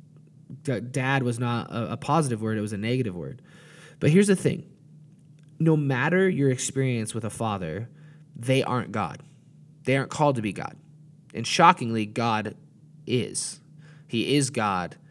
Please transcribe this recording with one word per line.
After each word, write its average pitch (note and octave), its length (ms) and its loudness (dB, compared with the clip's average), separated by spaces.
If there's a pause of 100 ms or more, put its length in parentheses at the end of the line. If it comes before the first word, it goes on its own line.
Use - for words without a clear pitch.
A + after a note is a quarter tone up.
(640)
d-, A#2+ 180 -2
dad C3 420 0
was A#2+ 160 -2
not A#2+ 320 -2
a, G#2+ 220 -4
a A2+ 40 -4
positive C#3+ 440 0
word, A2 180 -2
it G#2 40 -2
was G#2+ 100 -6
a G#2 60 -6
negative A2+ 360 -2
word. D2 280 -10 (580)
But D3 100 4
here's G3 160 6
the G3 100 4
thing. - 320 -2 (920)
No D#3+ 180 4
matter D3+ 520 2
your C#3 220 2
experience B2 640 -2
with A2+ 100 -6
a G#2+ 60 -6
father, G2+ 580 -4 (460)
they B2+ 280 0
aren't A#2 300 -4
God. G2 300 -6 (640)
They C3+ 120 2
aren't C3+ 140 -2
called D3 260 2
to A#2 60 -2
be G#2 100 -4
God. - 240 -10 (560)
And A#2 140 -6
shockingly, A#2+ 600 4
God G#2+ 500 -2 (500)
is. - 540 -4 (480)
He A#2 280 0
is C3+ 140 2
God, G2 460 -2 (140)